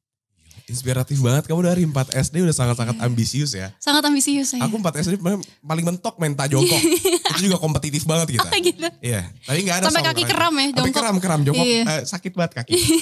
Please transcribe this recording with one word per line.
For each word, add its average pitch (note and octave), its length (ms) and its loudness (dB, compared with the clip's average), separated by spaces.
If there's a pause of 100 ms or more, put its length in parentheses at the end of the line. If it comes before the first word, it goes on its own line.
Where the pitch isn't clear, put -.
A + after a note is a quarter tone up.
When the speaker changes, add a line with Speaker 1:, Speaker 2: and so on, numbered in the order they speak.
(640)
Speaker 1:
Inspiratif B2+ 560 -4
banget, C#3 260 2
kamu E3 180 -2
dari F3+ 200 2
empat C3+ 300 -2
S - 160 0
D D#3 100 -4
udah E3+ 140 2
sangat-sangat A#2+ 420 0
Speaker 2:
Iya. A2+ 80 -6
Speaker 1:
ambisius B2 480 0
ya. F#2+ 160 -8 (100)
Speaker 2:
Sangat D4 240 0
ambisius C#4+ 480 0
saya. B3 140 -4
Speaker 1:
Aku A3 140 -2
empat F3 180 -2
S D3 120 -2
D F#3 100 0
paling, F#3+ 240 -2 (180)
paling D#3+ 260 -4
mentok F3+ 320 -4
main D#3+ 140 0
tak C#3 180 -2
jongkok. E4 300 4 (280)
Speaker 2:
<laughs> F4 260 2
Speaker 1:
Itu F3 100 0
juga C#4+ 140 4
kompetitif D3+ 480 -2
banget D#3+ 260 0
kita. A#2+ 140 0
Speaker 2:
Oh, G4+ 160 -2
gitu. E4+ 260 0 (120)
Speaker 1:
Iya, G#2 280 -4 (140)
tapi D3 200 -2
nggak F3+ 160 0
ada F#3+ 80 0
Speaker 2:
Sampai D#4 180 2
kaki D#4+ 180 0
Speaker 1:
songwriting. D4+ 100 0
Speaker 2:
kram E4+ 220 2
ya, C#4 100 0
Speaker 1:
Sampai C#4 160 -2
Speaker 2:
jongkok. B3+ 160 0
Speaker 1:
kram, A#3 220 2
kram, F3+ 260 0
jongkok. D#3 240 2
Speaker 2:
Iya. A#3 160 2
Speaker 1:
Eh, D#3 220 0
sakit F3+ 260 -8
banget E3+ 240 -2
kaki. - 180 -4 (280)